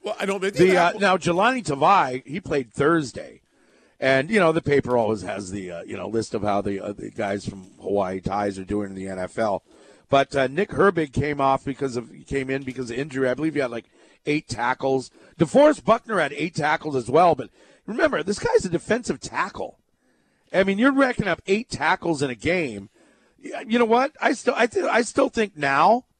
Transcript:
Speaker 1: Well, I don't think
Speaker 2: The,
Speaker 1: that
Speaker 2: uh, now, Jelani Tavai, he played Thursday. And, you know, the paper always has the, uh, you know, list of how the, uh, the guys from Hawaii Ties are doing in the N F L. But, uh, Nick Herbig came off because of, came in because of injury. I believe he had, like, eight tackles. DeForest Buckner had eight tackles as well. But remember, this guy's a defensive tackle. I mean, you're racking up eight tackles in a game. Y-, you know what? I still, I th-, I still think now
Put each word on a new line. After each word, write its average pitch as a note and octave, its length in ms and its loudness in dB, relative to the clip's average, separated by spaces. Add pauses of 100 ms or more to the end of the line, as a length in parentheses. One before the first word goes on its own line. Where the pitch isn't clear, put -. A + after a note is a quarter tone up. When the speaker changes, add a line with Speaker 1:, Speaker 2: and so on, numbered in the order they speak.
Speaker 1:
Well, G#3 160 -6
I G3+ 60 -4
don't G3 160 -2
think G3 140 -4
Speaker 2:
The, F#3 160 6
Speaker 1:
that F3+ 240 4
Speaker 2:
uh, G#3 40 -10
now, F#3+ 160 4
Jelani F#3+ 480 0
Tavai, C#3+ 640 2
he D#3+ 140 -8
played C#3 320 -4
Thursday. C#3+ 680 -2 (580)
And, C3+ 320 2
you G#3+ 120 4
know, E3 100 6
the D#3+ 100 0
paper B2+ 360 2
always A2 240 0
has G2 300 -8
the, F#2 200 -8
uh, F2 120 -10
you G#2 120 -12
know, F#2+ 140 -8
list A2 240 -4
of A2 80 -4
how G2+ 180 0
the, G2 220 -4
uh, G2+ 100 -8
the G#2 200 -12
guys G2+ 360 -6
from F#2+ 320 -14
Hawaii F#2+ 400 -2
Ties G2 400 -4
are F#2+ 60 -12
doing G2+ 240 -4
in F#2+ 60 -12
the F#2+ 120 -10
N F#2+ 120 -8
F F#2 200 -8
L. G#2 240 -2 (460)
But, C#3 260 2
uh, C3 120 2
Nick D#3 240 -4
Herbig E3 420 0
came C#3+ 260 -4
off C3+ 240 2
because C3+ 320 -6
of, A#2+ 160 -8 (160)
came C3+ 220 -4
in C3+ 140 -4
because B2+ 280 -8
of A#2 60 -6
injury. C3+ 320 -2
I B2+ 60 0
believe D#3 180 -2
he C#3+ 80 -2
had, B2 100 -4
like, A#2 140 -10 (420)
eight D3+ 200 -2
tackles. B2+ 640 -2 (260)
DeForest C#4+ 460 4
Buckner A3 360 2
had C#3+ 140 0
eight D#3 220 -6
tackles D3+ 400 -2
as A#2+ 140 -2
well. D#3+ 260 6
But A#2+ 160 -10 (340)
remember, A#3 380 0
this F#3+ 160 -4
guy's A#4 260 2
a F#3 40 -2
defensive F3+ 500 -2
tackle. - 580 -6 (760)
I F#3 120 2
mean, G3 160 0
you're C4+ 140 4
racking B3+ 340 0
up E3+ 180 -2
eight G#3 240 0
tackles D#3+ 540 -2
in C3 80 -2
a B2 40 -6
game. A#2 540 -4 (540)
Y-, - 240 -12
you A3 100 0
know A#3+ 80 4
what? A#3+ 340 0
I - 140 0
still, B3 240 -2
I A3+ 80 2
th-, F4 200 -2
I A3+ 180 2
still C#4 260 0
think G#3+ 260 -2
now D3 500 2 (140)